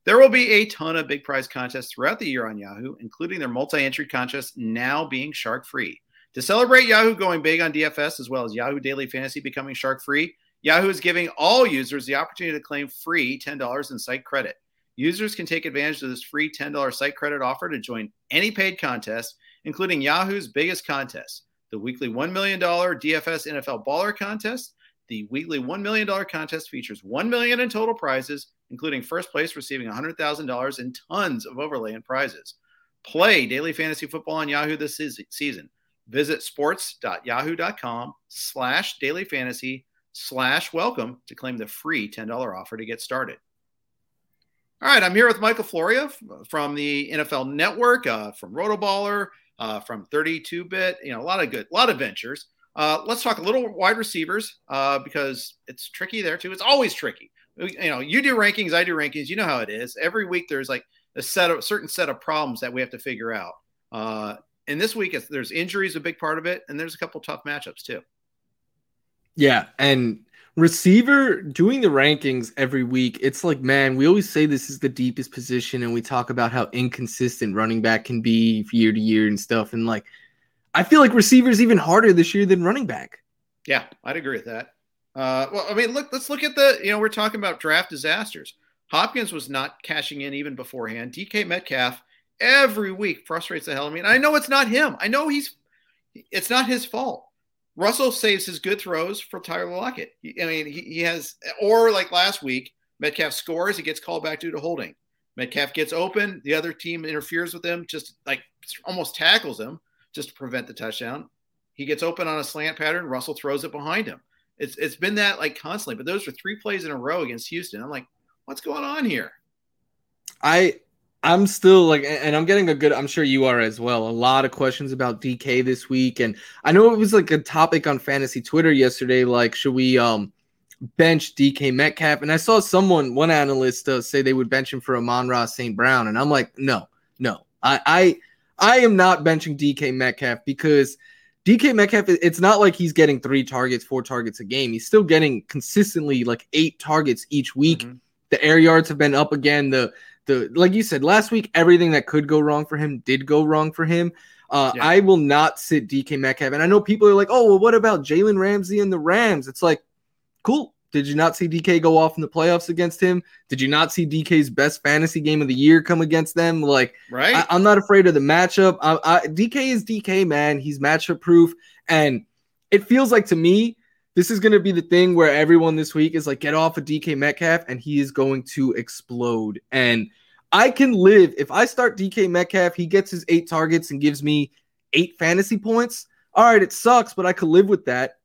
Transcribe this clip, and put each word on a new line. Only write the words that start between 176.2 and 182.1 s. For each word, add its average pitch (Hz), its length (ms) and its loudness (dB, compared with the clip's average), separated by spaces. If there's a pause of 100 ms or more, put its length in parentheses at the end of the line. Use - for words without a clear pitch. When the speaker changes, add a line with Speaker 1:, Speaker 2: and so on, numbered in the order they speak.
Speaker 2:
like, 139 140 -4
"Get 147 120 -4
off 160 240 2
of 156 80 -6
D 151 160 -4
K 156 140 -4
Metcalf," 165 540 0
and 123 120 -10
he 147 180 -2
is 139 120 0
going 135 320 0 (100)
to 131 200 0
explode. 117 880 -6 (100)
And 120 380 2 (420)
I 226 180 6
can 262 220 4
live, 190 460 8
if 143 120 -4
I 202 140 4
start 240 320 0
D 190 140 -4